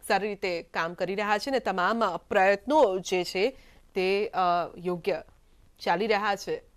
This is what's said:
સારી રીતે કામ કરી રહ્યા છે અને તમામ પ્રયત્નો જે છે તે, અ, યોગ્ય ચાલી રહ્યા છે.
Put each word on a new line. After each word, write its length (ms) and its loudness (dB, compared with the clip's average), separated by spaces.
સારી 200 0
રીતે 340 -4
કામ 320 -6
કરી 220 -4
રહ્યા 220 0
છે 120 -4
અને 100 0
તમામ 580 0
પ્રયત્નો 840 4
જે 240 -2
છે 340 -2
તે, 320 0
અ, 120 -6
યોગ્ય 460 -4
ચાલી 280 0
રહ્યા 280 2
છે. 260 -8